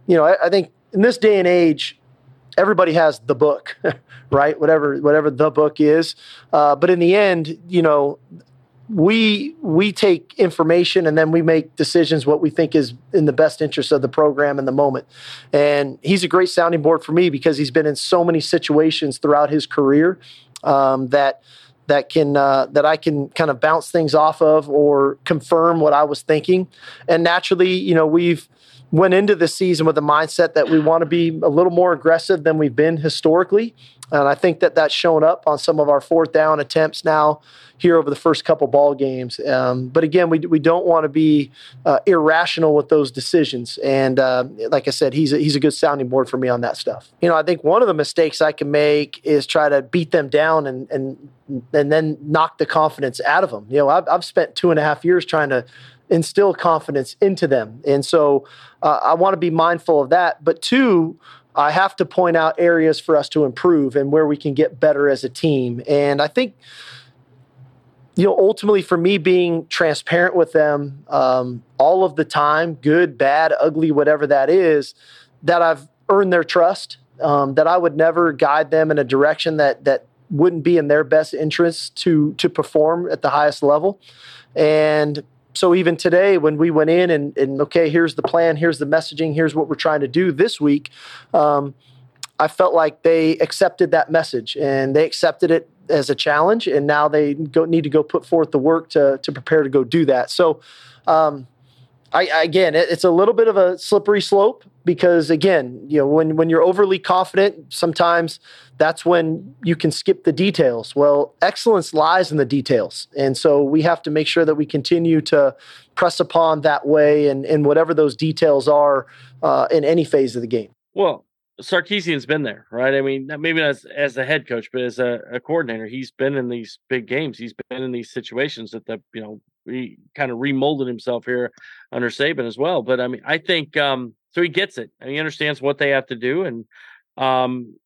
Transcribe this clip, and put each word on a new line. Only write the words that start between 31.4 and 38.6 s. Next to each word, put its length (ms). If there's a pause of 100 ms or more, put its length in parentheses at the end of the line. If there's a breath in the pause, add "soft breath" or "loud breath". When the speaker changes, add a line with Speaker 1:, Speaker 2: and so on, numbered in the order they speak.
Speaker 1:
a 60
little 240
more 220
aggressive 500
than 140
we've 180
been 220
historically. 760 (360 loud breath)
And 180
I 60
think 260
that 140
that's 180
shown 320
up 220
on 100
some 240
of 80
our 140
fourth 300
down 280
attempts 420
now 380 (380 soft breath)
here 180
over 140
the 60
first 280
couple 220